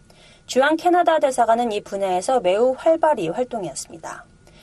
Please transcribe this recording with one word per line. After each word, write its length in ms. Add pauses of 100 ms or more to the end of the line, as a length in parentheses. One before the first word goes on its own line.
(480)
주한 300
캐나다 420
대사관은 540
이 80
분야에서 580
매우 360
활발히 520
활동해왔습니다. 960 (380)